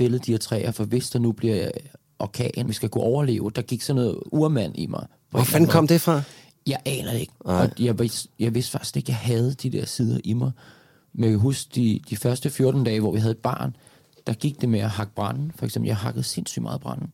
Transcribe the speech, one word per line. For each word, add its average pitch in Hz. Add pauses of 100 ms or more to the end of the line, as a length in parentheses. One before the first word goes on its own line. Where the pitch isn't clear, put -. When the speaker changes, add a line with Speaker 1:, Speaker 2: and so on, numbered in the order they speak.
Speaker 1:
fældet 123
de 120
her 113
træer, 110
for 110
hvis 120
der 123
nu 117
bliver 110 (480)
orkan, 120
vi 113
skal 107
kunne 113
overleve." 117
Der 123
gik 117
sådan 135
noget 110 (120)
urmand 151
i 78
mig. -
På - (140)
Speaker 2:
Hvor -
Speaker 1:
en 123
Speaker 2:
fanden 143
Speaker 1:
eller -
anden 165
Speaker 2:
kom 165
Speaker 1:
måde. 151
Speaker 2:
det 165
fra? 156 (460)
Speaker 1:
Jeg 139
aner 135
det 117
ikke. - (120)
Speaker 2:
Nej. 90
Speaker 1:
Og 104 (100)
jeg 113
vidste, - (100)
jeg 113
vidste 123
faktisk -
ikke, 135
jeg 123
havde 120
de 131
der 107
sider 120
i 110
mig. 127 (640)
Men 117
jeg 113
kan 104
huske, 127
de, 113 (100)
de 110
første 127
fjorten 131
dage, 110
hvor 107
vi 104
havde 113
et 110
barn, 127 (520)
der 117
gik 147
det 123
med 110
at 107
hakke 101
brænde. 123
For -
eksempel, 113
jeg 113
hakkede 120
sindssygt -
meget -
brænde, -